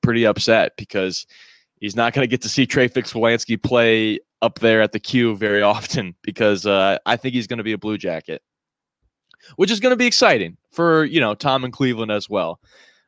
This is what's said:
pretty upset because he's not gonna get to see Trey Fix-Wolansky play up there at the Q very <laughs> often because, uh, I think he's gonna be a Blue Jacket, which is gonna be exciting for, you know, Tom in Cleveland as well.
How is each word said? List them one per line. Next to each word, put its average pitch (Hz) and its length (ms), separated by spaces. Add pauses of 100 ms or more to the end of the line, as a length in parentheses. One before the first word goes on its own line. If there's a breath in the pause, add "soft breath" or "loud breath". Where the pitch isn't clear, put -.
pretty 117 240
upset 104 500
because 95 500 (540 soft breath)
he's 101 160
not 117 160
gonna 135 140
get 123 160
to 107 60
see 131 180
Trey 123 220
Fix-Wolansky 117 720
play 113 560 (240)
up 113 160
there 113 240
at 107 100
the 107 80
Q 120 340
very 104 280
<laughs> 104 120
often 95 480
because, 104 440
uh, 98 400
I 120 100
think 123 180
he's 117 120
gonna 117 160
be 110 100
a 104 60
Blue 107 180
Jacket, 80 460 (1120 soft breath)
which 190 140
is 220 100
gonna 254 160
be 247 100
exciting 123 520 (140)
for, 160 320
you 147 160
know, 107 140
Tom 131 300
in 127 60
Cleveland 113 420
as 104 160
well. 87 320 (480 soft breath)